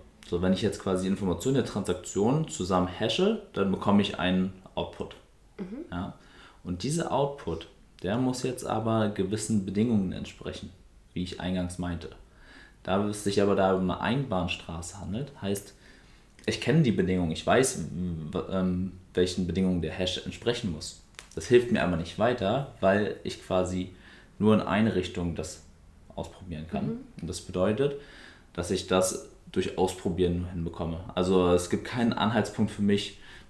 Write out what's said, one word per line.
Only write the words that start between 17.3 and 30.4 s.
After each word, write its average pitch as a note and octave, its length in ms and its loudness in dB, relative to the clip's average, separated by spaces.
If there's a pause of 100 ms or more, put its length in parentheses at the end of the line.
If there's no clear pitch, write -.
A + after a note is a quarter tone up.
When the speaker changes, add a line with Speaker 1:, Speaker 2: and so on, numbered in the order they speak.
Speaker 1:
ich - 160 -6
weiß, G2 380 4 (480)
w-, F2+ 60 -2 (120)
ähm, F#2 420 0 (220)
welchen F2+ 320 2
Bedingungen F2+ 360 2
der D#2+ 100 -4
Hash F#2 320 -2
entsprechen - 480 -4
muss. - 280 -10 (360)
Das - 100 -8
hilft A#2+ 240 6
mir C#2 140 2
aber F2 120 2
nicht - 220 -6
weiter, A#2+ 640 0
weil G2 420 4
ich - 220 -10
quasi F#2 460 0 (480)
nur G#2+ 160 6
in G#2 60 6
eine G#2 360 2
Richtung F2 400 -2
das - 260 -8 (540)
ausprobieren D#2+ 520 -10
kann. - 180 -4
Speaker 2:
Mhm. A#3 120 -4 (220)
Speaker 1:
Und E2 80 -8
das - 140 -6
bedeutet, A2 580 0 (520)
dass F2 180 -4
ich F#2 180 -2
das - 400 2 (240)
durch F#2 260 -2
Ausprobieren F2 760 0